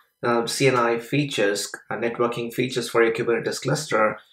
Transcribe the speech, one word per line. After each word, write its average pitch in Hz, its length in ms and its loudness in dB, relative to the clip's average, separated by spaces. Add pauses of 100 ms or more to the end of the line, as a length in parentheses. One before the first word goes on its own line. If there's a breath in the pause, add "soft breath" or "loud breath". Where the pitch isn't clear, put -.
(220 loud breath)
uh, 117 240 0
C 135 220 2
N 127 80 4
I 117 220 2
features, 117 720 -2 (180)
uh, 104 60 -4
networking 117 560 -2
features 123 360 -2
for 117 140 4
your 113 100 4
Kubernetes 113 480 -2
cluster, 110 580 0 (140 loud breath)